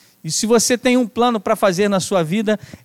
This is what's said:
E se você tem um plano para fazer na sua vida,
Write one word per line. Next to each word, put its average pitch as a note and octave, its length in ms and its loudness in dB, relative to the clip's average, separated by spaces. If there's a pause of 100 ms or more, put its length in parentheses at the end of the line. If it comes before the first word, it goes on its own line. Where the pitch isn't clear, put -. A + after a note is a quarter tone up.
(220)
E D#3+ 80 -10
se - 140 -4
você A#3 320 2
tem B3+ 220 2
um B3 80 2
plano A3+ 340 0
para A3 160 0
fazer G3+ 320 2
na G3 100 0
sua F3 240 0
vida, G3+ 380 -2 (240)